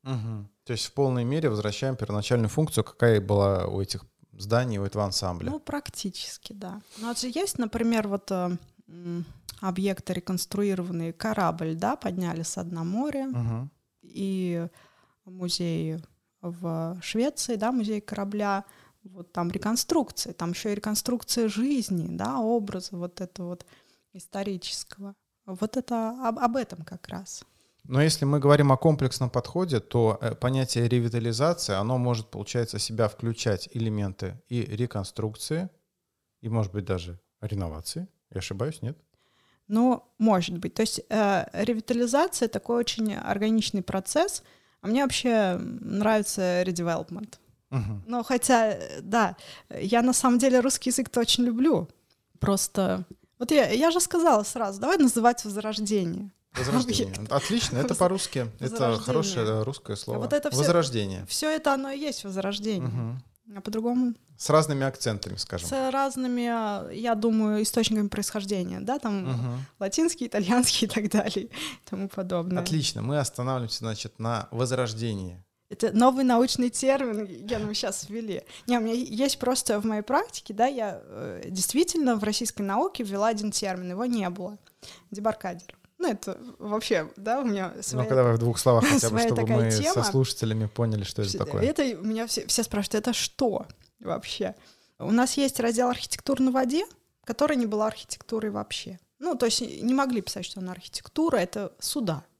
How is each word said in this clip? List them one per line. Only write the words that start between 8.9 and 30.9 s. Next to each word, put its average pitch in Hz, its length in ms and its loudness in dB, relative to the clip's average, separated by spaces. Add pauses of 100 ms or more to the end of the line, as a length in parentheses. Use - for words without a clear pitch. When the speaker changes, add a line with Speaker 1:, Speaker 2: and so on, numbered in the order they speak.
Speaker 2:
объекты 190 520 -2
реконструированные, 180 1000 -2
корабль, 165 600 -2
да, 196 200 0
подняли 175 480 -4
со 180 200 -6
дна 170 200 -6
моря, 269 440 -2
Speaker 1:
Мгм. 120 420 -4 (320)
Speaker 2:
и 180 680 -2 (580)
музей 170 760 -4 (420)
в 170 600 -6
Швеции, 247 540 -2
да, 214 160 -2
музей 214 300 0
корабля, 202 640 -2 (380)
вот 185 280 -18
там 175 200 -2
реконструкция, 233 800 0
там 170 180 -4
ещё 196 180 -4
и 208 60 0
реконструкция 220 720 -2
жизни, 214 640 0
да, 202 300 -2
образа 208 580 -2
вот 175 240 -8
этого 180 280 -8
вот 175 160 -10 (480)
исторического. 196 1000 -8 (300)
Вот 196 320 -4
это 233 380 -2 (120)
об, 226 120 -2
об 247 180 2
этом 185 260 -6
как - 260 -14
раз. - 340 -12 (420)
Speaker 1:
Но 131 160 2
если 156 220 4
мы 143 160 4
говорим 143 320 8
о 131 60 6
комплексном 135 520 2
подходе, 147 520 0
то, 110 400 2
э, 113 140 -2
понятие 123 520 0
ревитализации, 117 880 2